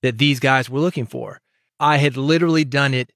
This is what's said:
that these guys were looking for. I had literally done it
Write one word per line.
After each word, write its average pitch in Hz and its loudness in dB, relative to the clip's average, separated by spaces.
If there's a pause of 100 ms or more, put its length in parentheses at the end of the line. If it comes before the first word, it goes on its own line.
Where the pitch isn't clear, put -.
that 123 -2
these 139 2
guys 131 0
were 135 -4
looking 160 -2
for. 110 -12 (360)
I 147 2
had 139 0
literally 160 2
done 139 0
it 127 -4